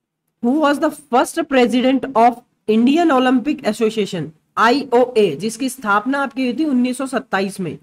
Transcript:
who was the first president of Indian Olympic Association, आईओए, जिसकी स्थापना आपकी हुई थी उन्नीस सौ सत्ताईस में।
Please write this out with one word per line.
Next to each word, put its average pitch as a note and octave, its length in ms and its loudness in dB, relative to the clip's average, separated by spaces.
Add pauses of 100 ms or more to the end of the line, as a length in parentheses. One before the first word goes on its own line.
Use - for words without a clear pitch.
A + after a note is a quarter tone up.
(440)
who A#3+ 180 0
was C#4+ 180 2
the D4+ 120 -2 (220)
first D#4+ 380 0
president B3+ 560 2 (100)
of A#3+ 220 4 (300)
Indian C#4 420 4
Olympic B3+ 540 0
Association, G#3+ 640 -2 (280)
आईओए, A#3+ 800 2
जिसकी A3+ 340 -6
स्थापना B3 540 -2
आपकी C4 200 -4
हुई B3 160 -4
थी D#4+ 60 -2
उन्नीस B3+ 320 0
सौ C#4 80 -6
सत्ताईस G3+ 540 -4
में। E3 240 -8